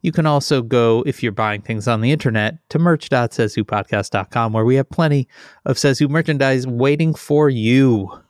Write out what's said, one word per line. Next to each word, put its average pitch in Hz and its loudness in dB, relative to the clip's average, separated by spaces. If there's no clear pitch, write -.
You 170 -2
can 160 0
also 143 0
go, 117 2
if 139 -6
you're 113 -2
buying 104 -4
things 107 -6
on 110 0
the 123 2
internet, 117 -2
to 156 -2
merch 165 0
dot 120 -2
says 110 -2
who 110 -2
podcast 101 -4
dot 95 -4
com, 117 -2
where 110 0
we 127 2
have 135 -2
plenty 147 0
of 131 -2
Says 139 0
Who 147 2
merchandise 139 0
waiting 143 0
for 147 2
you. 117 2